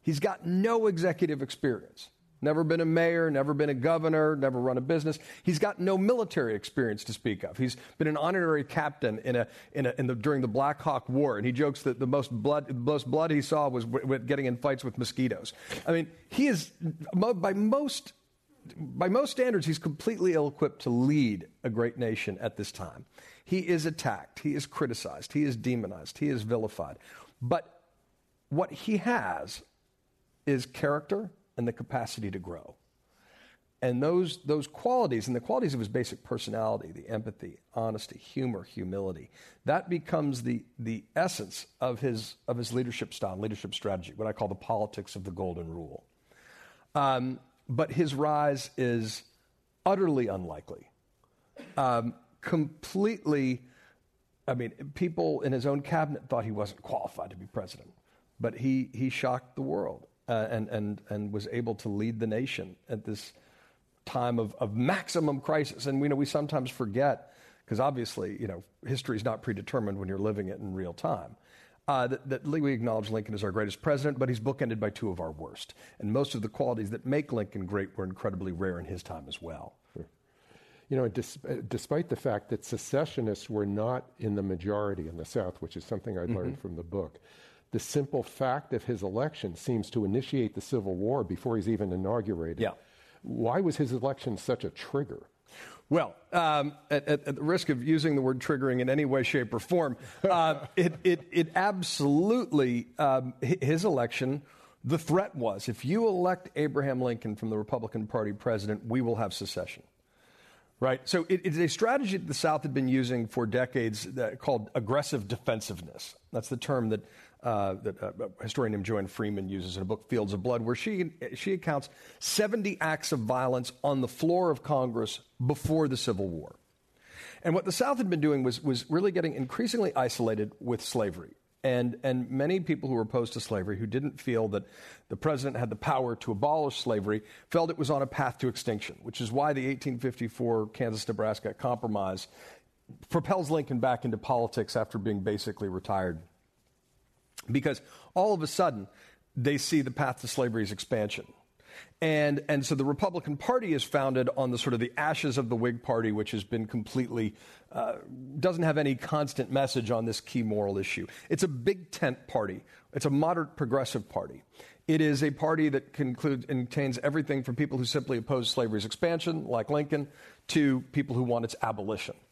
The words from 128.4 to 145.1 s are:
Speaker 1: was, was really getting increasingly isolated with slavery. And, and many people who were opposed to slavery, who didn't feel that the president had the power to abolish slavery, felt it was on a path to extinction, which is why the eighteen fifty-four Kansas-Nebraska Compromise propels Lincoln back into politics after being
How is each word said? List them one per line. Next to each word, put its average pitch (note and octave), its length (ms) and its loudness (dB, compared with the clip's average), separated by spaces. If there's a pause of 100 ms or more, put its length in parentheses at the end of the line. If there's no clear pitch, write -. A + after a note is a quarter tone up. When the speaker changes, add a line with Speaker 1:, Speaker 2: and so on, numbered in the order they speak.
Speaker 1:
was, B2 200 0
was C3 280 0
really F3+ 220 4
getting E3 200 0
increasingly F#3+ 640 0
isolated A2+ 640 2
with A#2 220 -2
slavery. F#2 480 -2 (340)
And, B2 400 2
and B2+ 260 0
many D3 300 2
people D3+ 280 -2
who C3 60 2
were A2+ 80 4
opposed A#2+ 300 0
to A#2 80 -6
slavery, G2 360 -2
who A2 120 -4
didn't C3 320 -2
feel A2+ 280 2
that G2 200 -2 (400)
the A2+ 80 -6
president C3+ 400 0
had A#2 120 -2
the A2 60 -4
power B2+ 420 0
to - 140 -6
abolish C#3+ 480 2
slavery, G#2+ 440 0 (280)
felt E3 200 2
it D#3 80 -4
was C#3+ 120 0
on C#3 120 4
a C3+ 40 0
path C3 320 -2
to B2+ 100 0
extinction, - 540 -4
which A#2 180 -10
is A2+ 120 -2
why C#3+ 200 4
the C3 140 0
eighteen C3+ 320 -2
fifty-four A#2 680 0
Kansas-Nebraska A2 880 -2
Compromise G#2 720 -2 (800)
propels E3+ 420 2
Lincoln C#3 300 0
back B2+ 240 2
into A2+ 120 0
politics A#2 600 0
after A2 200 0
being G#2 240 0